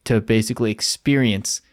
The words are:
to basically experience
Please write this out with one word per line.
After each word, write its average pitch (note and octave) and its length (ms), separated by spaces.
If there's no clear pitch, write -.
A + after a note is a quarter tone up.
to A2 160
basically A2+ 500
experience A#2 920